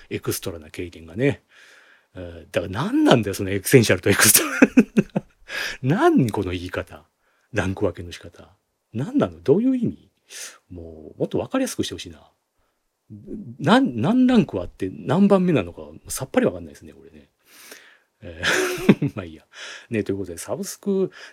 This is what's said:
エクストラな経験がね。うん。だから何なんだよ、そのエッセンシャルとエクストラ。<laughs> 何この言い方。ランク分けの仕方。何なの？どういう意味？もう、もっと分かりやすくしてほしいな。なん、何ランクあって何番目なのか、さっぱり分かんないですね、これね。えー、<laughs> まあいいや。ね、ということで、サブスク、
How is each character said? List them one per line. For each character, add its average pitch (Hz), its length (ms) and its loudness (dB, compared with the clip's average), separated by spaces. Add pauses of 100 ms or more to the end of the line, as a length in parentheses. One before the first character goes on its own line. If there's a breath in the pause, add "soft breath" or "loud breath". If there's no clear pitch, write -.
エ 101 100 -6
ク 110 140 -6
ス - 60 -8
ト 98 120 -10
ラ 85 60 -12
な 78 140 -20
経 87 180 -10
験 82 160 -18
が 80 100 -18
ね。 127 280 0 (720 soft breath)
う 90 40 -14
ん。 85 320 -14
だ - 100 0
か 87 60 -4
ら 92 60 -8
何 220 300 0
な 294 120 8
ん 117 60 4
だ 101 60 -4
よ、 95 80 -4
そ 104 80 -4
の 95 80 -4
エ 101 60 0
ッ 95 60 -6
セ - 140 8
ン 113 60 8
シ 104 100 2
ャ - 20 4
ル 92 60 -2
と - 80 2
エ 98 60 4
ク - 120 6
ス - 140 6
ト - 760 2
ラ。 - 100 -6
<laughs> - 540 -10
何 175 480 2
こ 101 120 -2
の 90 60 -4
言 90 160 -6
い 90 60 -12
方。 80 340 -10 (480)
ラ 92 140 -2
ン 92 80 -4
ク 104 100 -2
分 87 80 -2
け 95 100 -14
の 87 80 -14
仕 - 80 -14
方。 - 300 -20 (420)
何 180 260 -4
な 156 100 4
の？ 82 140 -16
ど 135 160 4
う 226 60 2
い 254 60 0
う 262 80 0
意 233 80 -2
味？ - 240 -6 (600 loud breath)
も 82 460 -16
う、 - 40 -12
も 170 60 0
っ - 40 -4
と - 80 -4
分 98 100 -2
か - 100 -2
り 262 40 2
や 254 80 0
す - 80 -8
く - 80 -2
し - 20 -6
て - 60 -10
ほ 87 60 -10
し - 80 -14
い - 20 -14
な。 80 200 -20 (1300)
な 196 180 6
ん、 127 220 0
何 247 260 4
ラ 254 80 4
ン 202 100 6
ク - 140 -6
あ 87 60 -6
っ - 20 -10
て 92 240 -6
何 175 380 2
番 190 160 4
目 180 80 4
な 113 100 2
の 87 80 -10
か、 82 120 -16 (260)
さ - 160 -8
っ - 60 -12
ぱ 262 100 2
り 208 60 2
分 92 60 0
か 87 60 -12
ん 85 60 -14
な 73 60 -16
い - 20 -20
で - 60 -20
す - 20 -20
ね、 76 100 -20
こ - 140 -20
れ - 60 -20
ね。 76 180 -20 (920 loud breath)
え 82 220 -12
ー、 359 680 2
<laughs> - 40 -16
ま 104 60 -8
あ 90 40 -10
い 82 40 -14
い 80 60 -18
や。 - 100 -20 (440 loud breath)
ね、 110 140 0
と - 80 -4
い 98 40 -4
う - 20 -4
こ 98 80 -8
と 87 80 -10
で、 85 40 -12
サ 110 200 -8
ブ 196 80 -8
ス - 120 -12
ク、 190 340 -2 (220 loud breath)